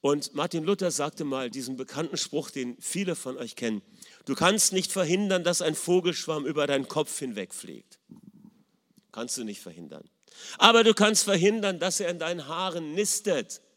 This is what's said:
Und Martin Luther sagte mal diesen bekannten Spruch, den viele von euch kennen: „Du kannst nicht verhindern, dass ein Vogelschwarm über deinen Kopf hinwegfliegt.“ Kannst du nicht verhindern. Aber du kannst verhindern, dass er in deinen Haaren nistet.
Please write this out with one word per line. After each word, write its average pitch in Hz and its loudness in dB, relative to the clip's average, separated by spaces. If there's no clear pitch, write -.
Und 143 0
Martin 160 -2
Luther 185 0
sagte 147 -4
mal 135 -2
diesen 131 -8
bekannten 139 -6
Spruch, 147 -4
den 123 -8
viele 180 -4
von 143 -10
euch 120 -10
kennen: 110 -2
„Du 139 -2
kannst 185 4
nicht 185 -2
verhindern, 185 0
dass 175 2
ein 160 0
Vogelschwarm 170 0
über 147 0
deinen 139 0
Kopf - -4
hinwegfliegt.“ 104 -10
Kannst 120 -6
du 123 -6
nicht 104 -10
verhindern. 80 -16
Aber 226 10
du 220 8
kannst 214 4
verhindern, 196 2
dass 175 0
er 175 -2
in 175 -4
deinen 165 -4
Haaren 165 -4
nistet. 180 -2